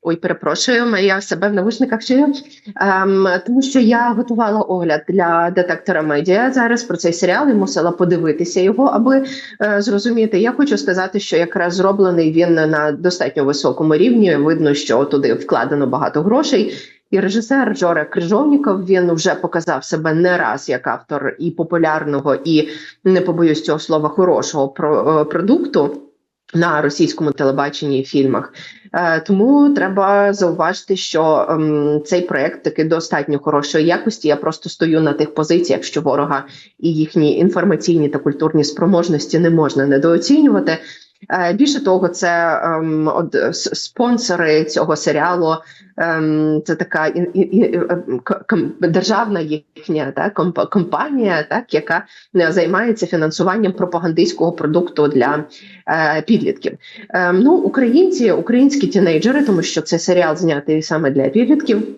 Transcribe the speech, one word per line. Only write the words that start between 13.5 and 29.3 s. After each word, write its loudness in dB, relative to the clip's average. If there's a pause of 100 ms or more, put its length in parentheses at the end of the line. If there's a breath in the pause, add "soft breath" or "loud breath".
рівні. 4
Видно, 2
що 0
туди 0
вкладено -2
багато -2
грошей. 0 (380 loud breath)
І 2
режисер 0
Жора 0
Крижовніков, 0
він 2
вже 0
показав -4
себе -2
не 2
раз -4
як -4
автор -6
і -4
популярного, 0 (100)
і, 2 (340 loud breath)
не 4
побоюсь 2
цього -2
слова, 0
хорошого 0
про-, 0
е, 2
продукту 0 (580)
на 0
російському 0
телебаченні -2
і -4
фільмах. 0 (400 loud breath)
Е, 0
тому 4